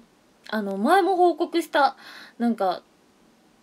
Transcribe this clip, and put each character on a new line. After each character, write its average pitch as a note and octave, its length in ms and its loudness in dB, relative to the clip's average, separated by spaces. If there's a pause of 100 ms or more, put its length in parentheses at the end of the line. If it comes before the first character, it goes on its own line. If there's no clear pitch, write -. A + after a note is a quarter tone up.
(500)
あ A3 120 -6
の、 G3 160 -6
前 D#4 240 4
も F4+ 140 0
報 F4 200 4
告 E4+ 240 -4
し D#4+ 120 -6
た。 C#4 260 0 (400)
な A#3 120 -2
ん A3 60 -2
か、 F#3 280 -4 (800)